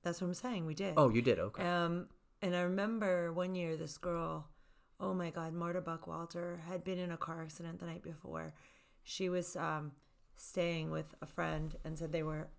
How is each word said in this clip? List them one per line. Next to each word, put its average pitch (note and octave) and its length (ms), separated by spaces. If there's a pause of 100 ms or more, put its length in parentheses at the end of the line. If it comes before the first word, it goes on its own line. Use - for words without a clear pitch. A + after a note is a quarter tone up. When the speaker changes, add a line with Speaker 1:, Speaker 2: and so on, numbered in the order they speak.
Speaker 1:
That's E3+ 180
what F3+ 60
I'm F3+ 60
saying. F#3+ 320
We D#3 100
did. F#3+ 220
Speaker 2:
Oh, C#3+ 120
you A#2 120
did. A#2 180
Okay. G#2 280
Speaker 1:
Um, F3 400 (340)
and F3+ 140
I F3+ 60
remember F#3 720
one F3+ 220
year E3+ 200
this D#3 220
girl, E3 500 (520)
oh F#3+ 140
my F3 180
God, E3 220
Marta F3 280
Buckwalter, E3+ 800
had F3 220
been F#3 160
in F3+ 120
a E3 60
car E3 240
accident E3 380
the E3+ 80
night E3 160
before. D#3+ 500 (500)
She F#3 260
was, F3 260
um, D#3 360 (460)
staying E3 540
with D#3 300
a D3+ 40
friend D#3 580
and D#3 140
said D#3 140
they D#3+ 120
were D#3 360